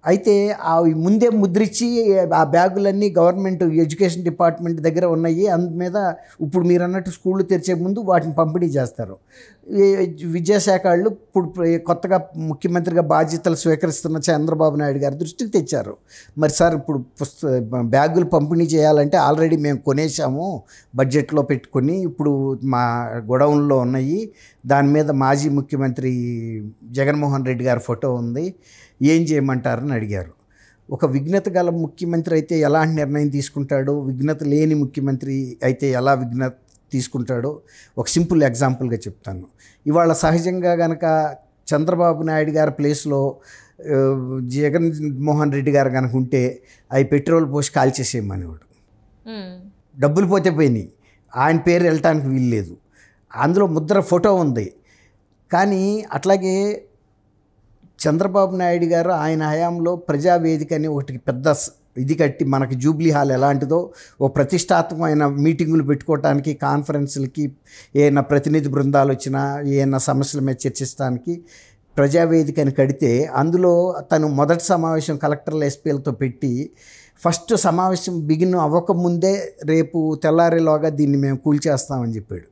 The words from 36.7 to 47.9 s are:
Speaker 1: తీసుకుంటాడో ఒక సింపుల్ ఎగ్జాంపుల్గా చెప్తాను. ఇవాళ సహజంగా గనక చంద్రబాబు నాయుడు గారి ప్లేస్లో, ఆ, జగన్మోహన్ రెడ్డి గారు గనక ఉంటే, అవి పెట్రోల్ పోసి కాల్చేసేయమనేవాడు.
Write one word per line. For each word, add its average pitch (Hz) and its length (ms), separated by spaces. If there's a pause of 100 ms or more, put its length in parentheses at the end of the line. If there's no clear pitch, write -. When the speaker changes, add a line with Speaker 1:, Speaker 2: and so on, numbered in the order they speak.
Speaker 1:
తీసుకుంటాడో 127 680 (360)
ఒక 120 100
సింపుల్ 165 360
ఎగ్జాంపుల్గా 127 520
చెప్తాను. 95 480 (440)
ఇవాళ 165 260
సహజంగా 175 600
గనక 160 600 (400)
చంద్రబాబు 165 480
నాయుడు 156 280
గారి 151 200
ప్లేస్లో, 143 640 (460)
ఆ, 135 640
జగన్మోహన్ 147 1080
రెడ్డి 139 180
గారు 139 180
గనక 127 260
ఉంటే, 127 460 (300)
అవి 135 120
పెట్రోల్ 143 500
పోసి 143 180
కాల్చేసేయమనేవాడు. 104 920 (640)